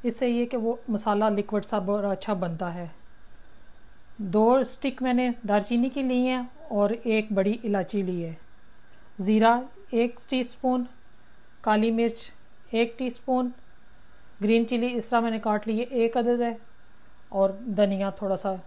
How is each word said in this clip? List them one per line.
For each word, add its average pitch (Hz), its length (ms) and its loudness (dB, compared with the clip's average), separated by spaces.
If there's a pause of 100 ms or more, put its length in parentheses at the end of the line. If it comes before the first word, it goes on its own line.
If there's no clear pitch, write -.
इससे 240 220 0
ये 240 180 2
कि 247 120 -4
वो 233 200 0 (120)
मसाला 214 400 2
liquid 208 340 0
सा 208 160 0
बड़ा 202 320 0
अच्छा 190 240 -2
बनता 175 340 -2
है। 170 200 -8 (1300)
दो 220 420 6
stick 262 380 -4
मैंने 254 280 4 (160)
दालचीनी 220 440 2
की 269 140 -2
ली 254 220 2
हैं 254 140 0 (320)
और 208 220 2
एक 220 420 0
बड़ी 196 180 4 (120)
इलायची 202 380 0
ली 180 180 -2
है। 165 160 -6 (840)
ज़ीरा 220 320 8 (400)
एक 240 240 2 (120)
teaspoon, 254 580 0 (760)
काली 214 280 4
मिर्च 233 400 0 (420)
एक 233 240 2
teaspoon, 254 560 0 (880)
green 226 240 6
chili 240 220 0
इस 240 240 -2
तरह 233 100 6
मैंने 226 200 0
काट 214 260 0
ली 220 120 0
है, 247 60 0
एक 233 320 2
अदद 240 240 2
है, 233 160 0 (720)
और 196 260 4 (120)
धनिया 196 420 2 (100)
थोड़ा 190 160 0
सा 190 300 -2